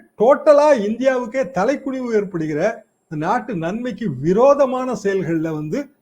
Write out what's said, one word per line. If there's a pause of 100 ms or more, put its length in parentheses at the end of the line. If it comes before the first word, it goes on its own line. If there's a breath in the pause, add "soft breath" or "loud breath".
(180)
டோட்டலா (120)
இந்தியாவுக்கே
தலைக்குனிவு
ஏற்படுகிற (400)
இந்த
நாட்டு
நன்மைக்கு (140)
விரோதமான
செயல்கள்ல
வந்து (220)